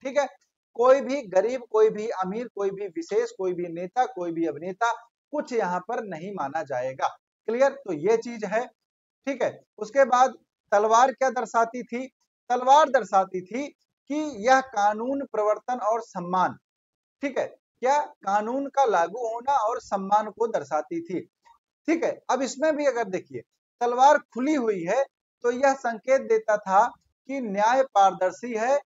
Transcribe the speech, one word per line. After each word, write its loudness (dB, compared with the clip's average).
ठीक -4
है, 0
कोई 6
भी -4
गरीब, 0
कोई 6
भी -6
अमीर, -6
कोई -4
भी -8
विशेष, -4
कोई -4
भी -6
नेता, -4
कोई -6
भी -2
अभिनेता, -4
कुछ -6
यहाँ -2
पर -8
नहीं -10
माना -6
जाएगा। -4
क्लियर? 2
तो -8
ये 2
चीज -8
है। -2
ठीक -4
है, -4
उसके 2
बाद 4
तलवार 4
क्या 0
दर्शाती -2
थी, -8
तलवार 6
दर्शाती 0
थी -8
कि -6
यह 6
कानून, -2
प्रवर्तन -2
और -2
सम्मान। -2
ठीक -4
है, -2
क्या, 2
कानून -4
का 0
लागू 0
होना -2
और 0
सम्मान -2
को -2
दर्शाती -4
थी। -8
ठीक 0
है, -4
अब 0
इसमें -2
भी -2
अगर 0
देखिए -8
तलवार 6
खुली -2
हुई -2
है 0
तो 2
यह 2
संकेत 0
देता 2
था 4
कि -6
न्याय 2
पारदर्शी 2
है 0